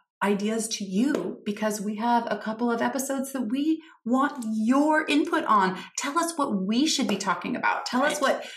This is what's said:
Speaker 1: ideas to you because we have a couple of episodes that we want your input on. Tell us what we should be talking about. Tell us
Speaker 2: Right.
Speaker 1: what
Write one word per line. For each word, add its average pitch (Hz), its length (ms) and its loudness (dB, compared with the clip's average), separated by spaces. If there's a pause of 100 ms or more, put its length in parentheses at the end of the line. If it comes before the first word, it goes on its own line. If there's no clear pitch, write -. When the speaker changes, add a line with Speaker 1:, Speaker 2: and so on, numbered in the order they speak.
(240)
Speaker 1:
ideas 208 440 0
to - 160 -6
you 196 600 0
because 208 360 -2
we 214 140 -6
have 233 340 2
a 208 80 -2
couple 220 320 -4
of 226 100 0
episodes 262 540 -2
that 247 160 -4
we 302 320 0 (240)
want 254 480 0
your 285 540 4
input 302 380 2
on. 185 300 4 (220)
Tell 285 220 -2
us 330 180 0
what 208 300 0
we 240 180 2
should 269 220 2
be 202 100 0
talking - 380 -2
about. - 320 0
Tell 247 160 0
us 294 180 0
Speaker 2:
Right. - 0 -
Speaker 1:
what 254 240 2 (120)